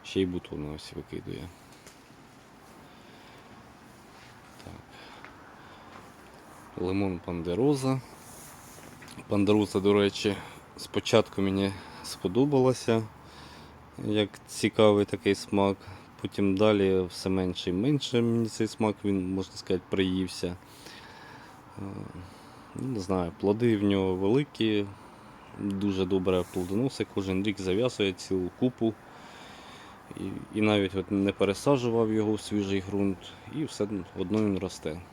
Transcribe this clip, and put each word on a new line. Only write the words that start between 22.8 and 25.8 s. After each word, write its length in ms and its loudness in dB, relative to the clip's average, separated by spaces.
не 120 -4
знаю, 400 0
плоди 360 4
в 60 2
нього 320 4
великі, 720 2
дуже 460 0